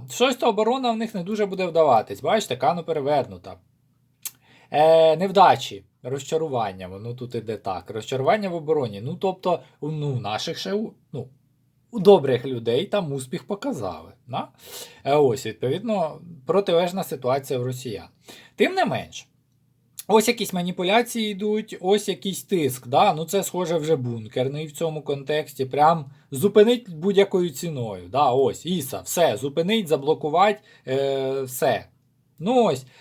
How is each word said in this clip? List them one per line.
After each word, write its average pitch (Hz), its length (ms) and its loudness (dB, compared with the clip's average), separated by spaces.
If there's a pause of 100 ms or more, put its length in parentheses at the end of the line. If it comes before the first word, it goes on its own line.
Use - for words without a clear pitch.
щось 254 260 0
та 320 120 0
оборона 233 440 0
в 226 60 -2
них 226 180 -6
не 185 80 -6
дуже 208 220 -2
буде 185 200 -4
вдаватись. 143 560 4
Бачите, 180 340 0
Кано 160 280 0
перевернута. 131 720 -2 (1160)
Е, 160 460 6
невдачі, 165 640 4 (200)
розчарування, 127 840 -4
воно 104 260 -12
тут 120 220 -12
іде 110 220 -6
так. 92 320 -8
Розчарування 135 600 -2
в 170 60 -6
обороні. 143 460 -2
Ну, 143 140 -8
тобто, 180 440 -2 (220)
ну, 147 320 -4
в 120 80 -4
наших 107 360 -6
ще, 190 160 -6
у, 220 200 -6 (200)
ну, 131 140 -10 (640)
у 233 60 -6
добрих 143 460 6
людей 123 400 -2
там 185 280 -4
успіх 131 340 -8
показали. 190 640 -8 (160)
Да? 160 200 -6 (560)
Е, 139 120 2
ось, 139 300 4
відповідно, 156 760 -4 (240)
протилежна 180 580 2
ситуація 135 560 -2
в 123 40 -4
росіян. 123 440 -8 (480)
Тим 311 180 2
не 381 120 2
менш, 117 420 -6 (800)
ось 220 200 4
якісь 226 260 -2
маніпуляції 196 800 0
йдуть, 208 500 -4
ось 202 260 2
якийсь 185 360 -6
тиск. 143 440 -2
Да? 156 260 4
Ну, 160 120 -4
це, 190 180 -2
схоже, 175 340 -2
вже 156 180 2
бункерний 127 680 -4
в 151 60 -14
цьому 156 300 -4
контексті. 143 640 -4
Прям 151 400 4 (260)
зупинить 208 580 4
будь-якою 185 600 2
ціною. 120 580 -8
Да? 127 240 2
Ось, 123 340 2
Іса, 147 360 -4
все, 143 360 2
зупинить, 165 500 -2
заблокувати, 156 720 2 (280)
е, 135 540 -2
все. 127 440 -2 (540)
Ну 233 240 2
ось, 147 220 0 (160)